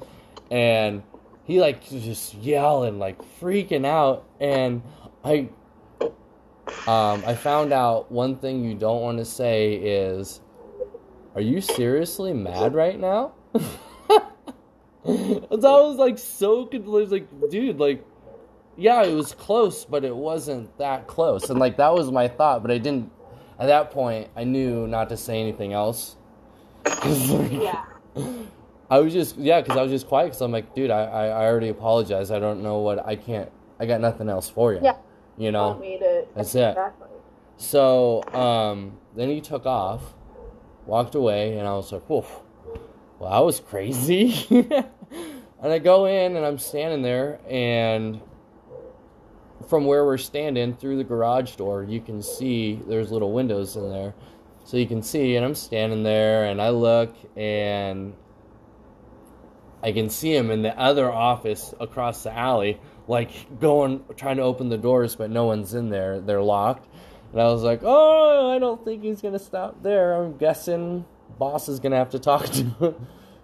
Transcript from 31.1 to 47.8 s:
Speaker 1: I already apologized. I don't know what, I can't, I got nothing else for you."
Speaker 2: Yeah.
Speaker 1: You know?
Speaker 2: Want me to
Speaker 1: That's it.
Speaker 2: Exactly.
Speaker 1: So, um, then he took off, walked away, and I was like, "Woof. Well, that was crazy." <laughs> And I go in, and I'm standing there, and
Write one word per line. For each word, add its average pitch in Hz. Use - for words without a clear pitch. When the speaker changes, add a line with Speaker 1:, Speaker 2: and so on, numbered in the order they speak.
Speaker 1:
I 110
already 113
apologized. 107
I 104
don't 104
know 104
what, 104
I 107
can't, 107
I 117
got 113
nothing 113
else 95
for 113
you." 90
Speaker 2:
Yeah. -
Speaker 1:
You 110
know? 104
Speaker 2:
Want -
me 190
to 175
Speaker 1:
That's 107
it. 120
Speaker 2:
Exactly. 92
Speaker 1:
So, 127
um, 107
then 123
he 151
took 147
off, 113
walked 117
away, 110
and 101
I 101
was 98
like, 95
"Woof. -
Well, 92
that 117
was 170
crazy." 135
<laughs> 240
And 147
I 165
go 185
in, 185
and 156
I'm 147
standing 151
there, 127
and 113